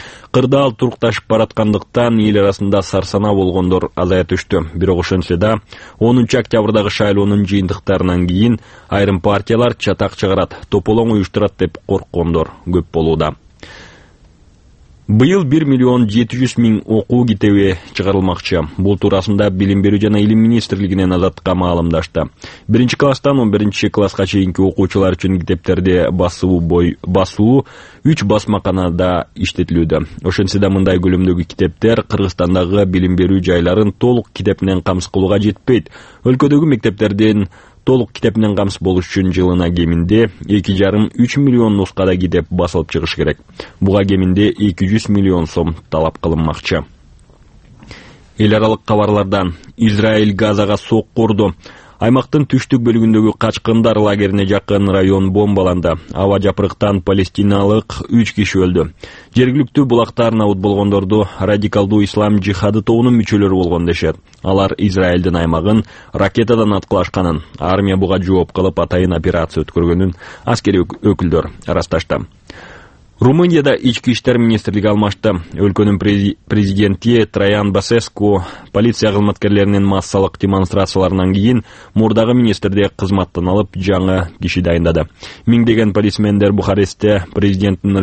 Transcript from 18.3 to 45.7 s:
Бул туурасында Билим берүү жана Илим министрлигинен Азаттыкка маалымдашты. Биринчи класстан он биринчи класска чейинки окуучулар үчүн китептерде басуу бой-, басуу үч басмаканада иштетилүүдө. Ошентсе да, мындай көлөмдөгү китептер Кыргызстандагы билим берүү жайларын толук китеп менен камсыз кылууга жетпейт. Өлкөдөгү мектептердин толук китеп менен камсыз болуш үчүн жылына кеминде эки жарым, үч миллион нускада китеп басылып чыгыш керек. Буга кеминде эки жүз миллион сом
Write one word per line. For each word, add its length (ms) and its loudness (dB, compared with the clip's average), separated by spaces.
Бул 200 0
туурасында 520 0
Билим 320 0
берүү 200 2
жана 200 2
Илим 180 2
министрлигинен 760 0
Азаттыкка 420 -2
маалымдашты. 720 -2
Биринчи 280 2
класстан 440 0
он 120 0
биринчи 380 0
класска 360 -2
чейинки 360 0
окуучулар 520 0
үчүн 260 -2
китептерде 720 0
басуу 500 0
бой-, 400 0
басуу 640 0
үч 200 2
басмаканада 1120 -2
иштетилүүдө. 720 -2
Ошентсе 360 -2
да, 100 0
мындай 280 2
көлөмдөгү 460 0
китептер 600 -2
Кыргызстандагы 840 0
билим 300 0
берүү 280 2
жайларын 500 2
толук 400 -2
китеп 280 -2
менен 200 0
камсыз 280 -4
кылууга 300 0
жетпейт. 500 0
Өлкөдөгү 420 2
мектептердин 840 0
толук 280 0
китеп 240 -2
менен 180 0
камсыз 260 -2
болуш 300 -2
үчүн 180 0
жылына 400 0
кеминде 600 0
эки 260 0
жарым, 400 0
үч 240 0
миллион 400 2
нускада 400 -2
китеп 320 -2
басылып 400 -2
чыгыш 260 -4
керек. 220 -2
Буга 240 2
кеминде 460 2
эки 400 -2
жүз 200 -2
миллион 360 0
сом 300 -4